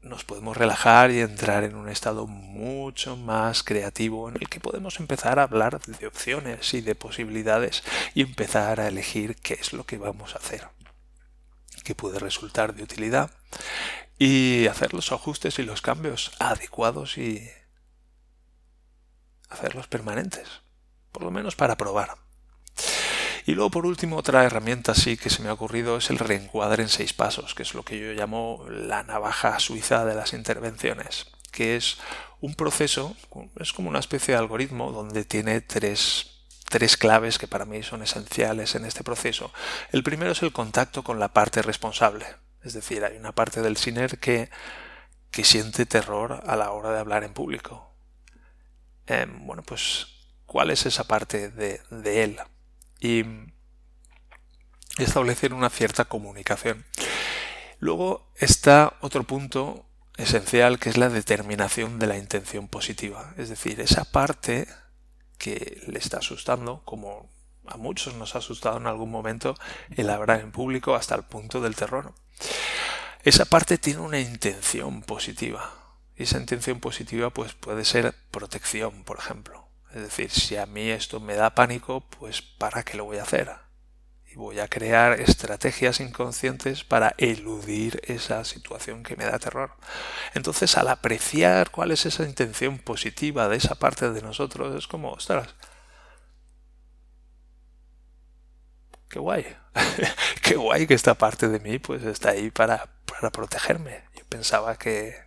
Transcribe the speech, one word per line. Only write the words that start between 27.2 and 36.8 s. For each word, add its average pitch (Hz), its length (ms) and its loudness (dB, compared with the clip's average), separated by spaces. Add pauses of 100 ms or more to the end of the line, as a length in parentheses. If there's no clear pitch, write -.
que - 80 -8
es - 100 -6
lo - 100 -8
que - 160 -10
yo 107 140 -8
llamo 110 560 -4
la 107 360 -4
navaja 107 540 0
suiza 113 460 2
de 110 100 0
las 107 200 -4
intervenciones, 113 920 -4 (240)
que 117 260 0
es - 200 -2 (460)
un 143 120 -6
proceso, 151 600 0 (400)
es - 160 -4
como 180 160 -6
una 143 120 0
especie 131 340 0
de 120 40 6
algoritmo 120 540 -2
donde 107 320 -4
tiene 110 380 0
tres, - 800 -2 (260)
tres 113 300 4